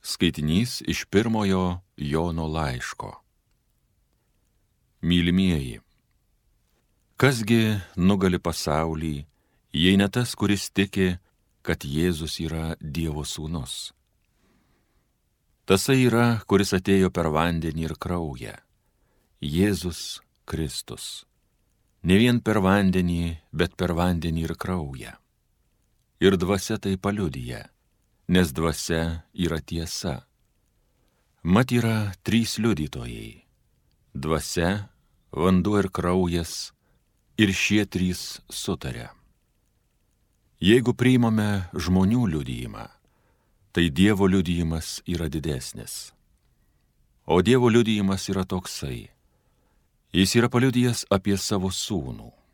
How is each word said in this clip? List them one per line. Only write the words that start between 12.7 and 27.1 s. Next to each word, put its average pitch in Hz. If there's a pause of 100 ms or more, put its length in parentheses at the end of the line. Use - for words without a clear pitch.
Dievo 76
Sūnus? 78 (1700)
Tasai 131
yra, 120 (180)
kuris 98
atėjo 92
per 80
vandenį 80
ir 76
kraują. 71 (840)
Jėzus 87 (240)
Kristus. - (800)
Ne 92
vien 120
per 107
vandenį, 90 (180)
bet 85
per 85
vandenį 82
ir 80
kraują. 71 (1080)
Ir 95
Dvasia 95
tai 98
paliudija, 67 (640)